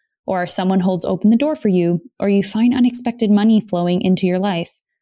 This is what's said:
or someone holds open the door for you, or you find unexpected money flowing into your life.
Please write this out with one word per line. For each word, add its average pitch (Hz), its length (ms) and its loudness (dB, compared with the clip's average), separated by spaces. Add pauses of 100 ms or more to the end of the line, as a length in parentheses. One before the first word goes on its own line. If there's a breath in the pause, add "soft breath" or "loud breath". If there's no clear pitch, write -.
(280)
or 180 180 -4
someone 185 360 0
holds 180 240 -2
open 196 260 0
the 233 40 4
door 294 200 0
for 226 140 -4
you, 175 320 0 (180)
or 202 100 -2
you 202 140 2
find 226 320 0
unexpected 240 560 0
money 214 360 4
flowing 175 340 0
into 185 260 0
your 180 120 0
life. 185 300 -4 (320)